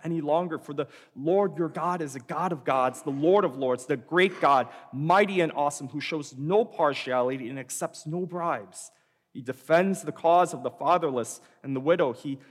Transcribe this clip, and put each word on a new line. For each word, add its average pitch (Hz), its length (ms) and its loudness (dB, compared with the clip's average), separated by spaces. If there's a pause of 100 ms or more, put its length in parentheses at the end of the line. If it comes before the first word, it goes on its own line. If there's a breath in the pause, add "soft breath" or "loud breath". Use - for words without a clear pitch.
any 165 160 -4
longer, 156 380 0
for - 160 -12
the 143 120 -2 (300 loud breath)
Lord 165 400 0
your 165 140 -2
God 170 320 -4
is 139 120 -8
a 135 60 -12
God 165 320 -4
of 143 100 -8
gods, 127 380 0
the 147 100 -6
Lord 170 360 4
of 131 100 -4
lords, 127 300 -2
the 147 100 -2
great 175 420 0
God, 139 300 4 (240 loud breath)
mighty 175 480 2
and 160 120 2
awesome, 143 360 -2
who 147 100 -10
shows 143 380 -8
no 180 300 2
partiality 131 800 0
and 135 100 -10
accepts - 480 -10
no 175 200 -6
bribes. 160 640 -8 (420)
He - 80 -14
defends 170 640 0
the 151 100 -8
cause 170 400 4
of 127 100 -10
the 123 80 -4
fatherless 143 680 -2 (220 soft breath)
and 139 120 -6
the 131 60 -4
widow. 151 320 2
He 135 260 -10 (120)